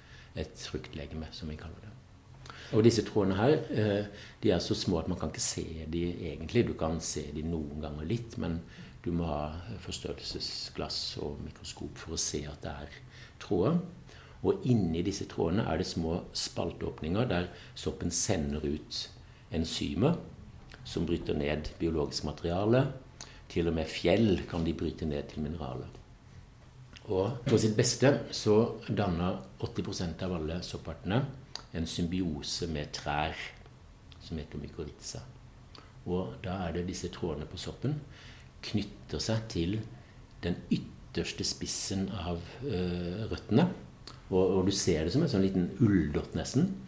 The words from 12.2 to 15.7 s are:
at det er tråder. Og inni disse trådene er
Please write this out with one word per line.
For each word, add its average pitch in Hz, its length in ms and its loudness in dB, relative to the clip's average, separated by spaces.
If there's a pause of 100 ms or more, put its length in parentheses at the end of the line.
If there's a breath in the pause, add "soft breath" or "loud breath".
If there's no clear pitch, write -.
at 73 180 -10
det 82 80 -6
er 73 240 -10 (440 loud breath)
tråder. 113 400 4 (640 loud breath)
Og - 220 2
inni 92 380 4
disse 98 220 -2
trådene 87 420 2
er 80 100 2